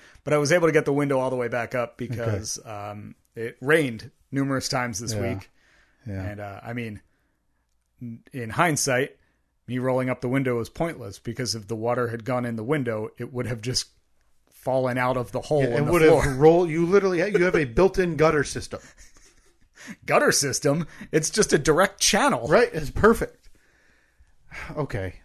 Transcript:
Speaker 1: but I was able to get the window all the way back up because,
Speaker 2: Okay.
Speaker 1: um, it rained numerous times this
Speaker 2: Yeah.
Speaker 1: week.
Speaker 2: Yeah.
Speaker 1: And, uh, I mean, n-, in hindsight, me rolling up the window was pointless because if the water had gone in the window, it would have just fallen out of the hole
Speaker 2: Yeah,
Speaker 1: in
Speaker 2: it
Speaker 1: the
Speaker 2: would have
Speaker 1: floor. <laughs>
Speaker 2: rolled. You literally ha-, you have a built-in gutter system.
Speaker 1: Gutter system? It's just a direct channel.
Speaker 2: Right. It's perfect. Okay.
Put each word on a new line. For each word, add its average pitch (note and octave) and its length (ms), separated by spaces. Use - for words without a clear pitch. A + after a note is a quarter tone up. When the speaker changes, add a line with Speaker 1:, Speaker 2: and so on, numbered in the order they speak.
Speaker 1:
but C#3 100
I D3+ 40
was D3 140
able E3+ 160
to D#3 40
get D3+ 140
the C#3+ 80
window C#3 260
all C3 120
the B2+ 40
way A#2+ 120
back A#2 260
up A#2+ 240
because, A2+ 600
Speaker 2:
Okay. - 100
Speaker 1:
um, G#2 460
it A#2 260
rained B2+ 500
numerous C#3 380
times A#2+ 300
this A2 140
Speaker 2:
Yeah. G2 200
Speaker 1:
week. F#2+ 160
Speaker 2:
Yeah. G2 160
Speaker 1:
And, G2+ 180
uh, G2+ 240
I A#2 100
mean, A2+ 280
n-, A#2 200
in A#2 200
hindsight, C#3 680
me B2 120
rolling B2+ 300
up B2 120
the B2 80
window B2+ 280
was A2+ 120
pointless C#3 500
because A#2 360
if G#2 120
the A#2 80
water A#2+ 340
had A2+ 160
gone B2 200
in A#2 100
the G#2+ 80
window, A#2 540
it A#2+ 160
would B2 140
have A2+ 140
just A#2+ 260
fallen B2+ 460
out B2+ 200
of A#2 140
the B2 100
hole D3 220
Speaker 2:
Yeah, A#2+ 140
Speaker 1:
in D3 60
Speaker 2:
it - 20
Speaker 1:
the D#3+ 60
Speaker 2:
would E3+ 120
have D#3 200
Speaker 1:
floor. C#3 100
<laughs> - 20
Speaker 2:
rolled. E3 340
You E3 160
literally F#3 360
ha-, G3 60
you F#3+ 180
have F3+ 100
a D#3 100
built-in E3 520
gutter D3+ 260
system. - 380
Speaker 1:
Gutter F#3 260
system? C#3+ 540
It's D#3 180
just - 240
a - 40
direct D#3+ 420
channel. F#3+ 480
Speaker 2:
Right. A3 260
It's D3+ 180
perfect. - 580
Okay. G2+ 500